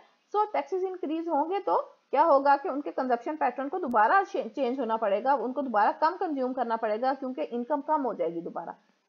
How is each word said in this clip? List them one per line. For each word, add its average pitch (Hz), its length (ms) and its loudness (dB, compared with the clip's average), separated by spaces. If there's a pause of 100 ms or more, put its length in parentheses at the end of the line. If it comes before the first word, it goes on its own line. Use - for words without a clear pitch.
(340)
so 427 180 0
taxes 359 300 -2
increase 330 440 -4
होंगे 330 320 0
तो 392 220 0
क्या - 420 0
होगा 277 340 6
कि 359 120 -6
उनके 294 220 -4
consumption 262 440 -2
pattern 269 340 -2
को 370 100 -4
दोबारा 269 440 4
चे-, 247 260 -4
change 262 300 -2
होना 226 180 0
पड़ेगा, 220 360 0
उनको 254 280 -2
दोबारा 240 300 2
कम 311 200 2
consume 294 420 -2
करना 240 220 -2
पड़ेगा 226 380 0
क्योंकि 269 300 -6
income 247 380 -4
कम 302 200 0
हो 226 120 -2
जाएगी 170 280 -4
दोबारा। 165 340 -10 (340)